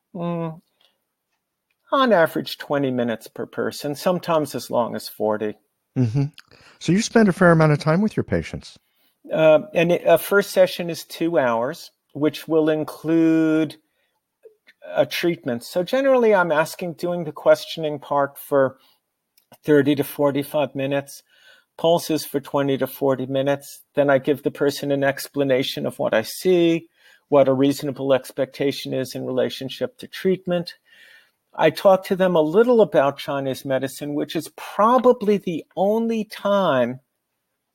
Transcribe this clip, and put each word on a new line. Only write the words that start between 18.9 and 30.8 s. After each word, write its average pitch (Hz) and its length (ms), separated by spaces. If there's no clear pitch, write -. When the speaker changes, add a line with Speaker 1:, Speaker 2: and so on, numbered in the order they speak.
Speaker 1:
thirty 147 300
to 139 100
forty-five 143 720
minutes, 139 480
pulses 165 460
for - 140
twenty 139 400
to 131 80
forty 131 400
minutes. 139 540
Then 143 160
I 135 80
give 139 240
the 151 80
person 143 420
an 139 100
explanation 139 840
of 123 120
what 131 140
I 110 100
see, 170 640
what 135 200
a 135 60
reasonable 139 580
expectation 135 800
is 131 220
in 131 100
relationship 127 720
to - 80
treatment. 180 680